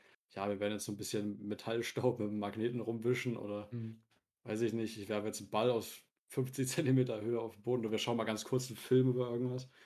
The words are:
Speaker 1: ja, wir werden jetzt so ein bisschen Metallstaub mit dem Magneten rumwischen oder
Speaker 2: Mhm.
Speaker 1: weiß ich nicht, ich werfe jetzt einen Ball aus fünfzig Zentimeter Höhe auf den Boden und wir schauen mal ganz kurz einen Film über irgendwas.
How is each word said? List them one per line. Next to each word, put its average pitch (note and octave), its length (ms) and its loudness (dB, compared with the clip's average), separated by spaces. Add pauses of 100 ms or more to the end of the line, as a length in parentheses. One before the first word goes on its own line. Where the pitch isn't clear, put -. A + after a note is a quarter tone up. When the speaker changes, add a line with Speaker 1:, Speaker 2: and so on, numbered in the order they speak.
(300)
Speaker 1:
ja, G2 180 -2
wir G2+ 120 0
werden G2+ 140 0
jetzt G#2 100 -6
so G#2+ 80 -4
ein G2+ 40 -6
bisschen G#2 500 -4
Metallstaub A2+ 720 0
mit G#2 100 0
dem G#2+ 120 -4
Magneten A2 400 -2
rumwischen A#2 560 0
oder G#2 360 -6
Speaker 2:
Mhm. A2+ 300 -8 (420)
Speaker 1:
weiß A2 180 -2
ich A2+ 100 2
nicht, A2 260 -2
ich G2+ 100 -8
werfe G#2 200 0
jetzt G2+ 120 -6
einen G2 100 -12
Ball A2+ 200 4
aus A2+ 320 -2 (260)
fünfzig C3 400 -2
Zentimeter C3 520 4
Höhe A#2 200 0
auf A2+ 140 -6
den G#2 80 -20
Boden A#2+ 240 2
und G#2+ 60 -2
wir A2 60 2
schauen A#2 180 0
mal A2+ 80 0
ganz G#2+ 200 -2
kurz C3 240 0
einen A2 80 -10
Film B2+ 340 6
über B2 200 0
irgendwas. B2+ 380 -2 (180)